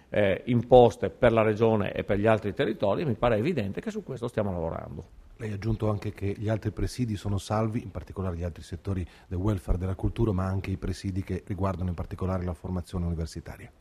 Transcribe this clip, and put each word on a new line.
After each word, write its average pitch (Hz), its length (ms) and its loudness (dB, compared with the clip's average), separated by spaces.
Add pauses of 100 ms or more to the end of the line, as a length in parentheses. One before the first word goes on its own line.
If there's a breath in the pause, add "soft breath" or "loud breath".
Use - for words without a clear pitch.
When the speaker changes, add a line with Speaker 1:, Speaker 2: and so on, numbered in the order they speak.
Speaker 1:
eh, 98 380 2
imposte 120 640 8
per 117 220 4
la 113 100 6
Regione 107 500 4
e - 120 -2
per 101 140 0
gli 104 80 0
altri 104 280 4
territori, 139 480 0
e 160 40 -4
mi 113 80 0
pare 120 220 2
evidente 110 440 -2
che 226 100 -6
su 202 120 -8
questo 120 260 -8
stiamo 101 220 -2
lavorando. 82 540 -6 (320)
Speaker 2:
Lei 107 160 -8
ha - 20 -6
aggiunto 107 340 -2
anche 104 240 -2
che 98 240 -4
gli 107 140 -4
altri 107 200 -2
presidi 104 460 -4
sono 101 220 -2
salvi, 110 440 -2
in 98 80 -12
particolare 90 460 -6
gli 85 60 -6
altri 85 200 -8
settori 92 440 -6 (200 loud breath)
del 92 120 -6
welfare, 92 400 0
della 92 160 -2
cultura, 110 380 0
ma 92 120 0
anche 95 260 -2
i 92 60 -2
presidi 92 460 -4
che 92 240 -6
riguardano 92 440 -2
in 85 40 -4
particolare 90 500 -4
la 90 80 -4
formazione 90 540 -6
universitaria. - 640 -6 (100)